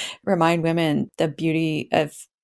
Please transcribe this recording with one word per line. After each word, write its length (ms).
remind 380
women 440
the 120
beauty 640
of 340